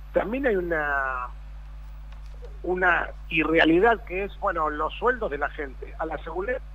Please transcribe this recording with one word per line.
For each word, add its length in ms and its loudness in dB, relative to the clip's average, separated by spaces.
También 320 2
hay 100 4
una, 720 0
una 460 2
irrealidad 760 6
que 200 -4
es, 140 -10
bueno, 300 0
los 260 -2
sueldos 360 0
de 60 -4
la 120 -2
gente. 500 -10
A 60 -2
la 140 -6
seguridad 420 -4